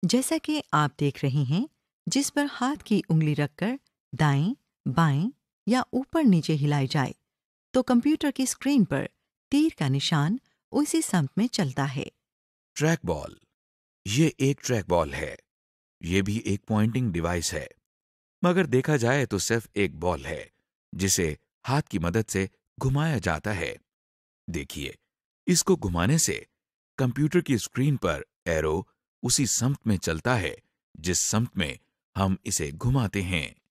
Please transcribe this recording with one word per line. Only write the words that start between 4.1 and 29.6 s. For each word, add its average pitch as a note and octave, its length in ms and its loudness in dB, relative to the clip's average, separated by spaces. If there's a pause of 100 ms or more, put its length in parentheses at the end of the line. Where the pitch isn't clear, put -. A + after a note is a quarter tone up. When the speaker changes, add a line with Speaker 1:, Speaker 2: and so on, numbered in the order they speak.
Speaker 1:
दाएं, D3+ 400 2 (320)
बाएं D#3 440 2 (360)
या B3 260 2
ऊपर D4 300 0
नीचे F3 300 4
हिलाई D3 340 2
जाए, C3 280 -2 (580)
तो B3+ 80 2
कंप्यूटर C4+ 500 2
की C4 140 -2
स्क्रीन C4 400 2
पर - 240 -2 (420)
तीर D#4 280 2
का D3+ 80 0
निशान D3 520 0 (320)
उसी D4+ 300 0
समत E3+ 360 0
में G#3+ 100 2
चलता C#3 380 -2
है। C#3 260 -6 (640)
Speaker 2:
ट्रैक D3+ 300 0
बॉल। D#2 340 -6 (680)
ये C3+ 320 2
एक C3+ 240 0
ट्रैक A2+ 240 -2
बॉल D#2+ 260 2
है। C#2+ 240 -8 (680)
ये F2+ 180 2
भी G2+ 240 -2
एक G2+ 220 -2
पॉइंटिंग A2 440 0
डिवाइस E2+ 420 -2
है, D2 160 -8 (720)
मगर F3 220 2
देखा C3+ 320 2
जाए B2 280 2
तो G#2 140 -2
सिर्फ A2+ 360 -2
एक E2+ 240 -2
बॉल D#2+ 260 -2
है D#2+ 260 -10 (440)
जिसे F2 420 0 (260)
हाथ C#3 180 0
की - 180 -4
मदद F2 260 0
से F#2+ 240 -2 (300)
घुमाया C#3 400 0
जाता E2+ 320 -2
है। D#2 260 -4 (720)
देखिए, C#2+ 480 -8 (500)
इसको F3+ 280 4
घुमाने G2 440 0
से - 280 -2 (500)
कंप्यूटर C#3 440 2
की C#3 160 0
स्क्रीन C3 400 0
पर D#2 280 -2 (220)
एरो D#2 400 0 (360)
उसी B2 240 0
समत C3 300 0 (100)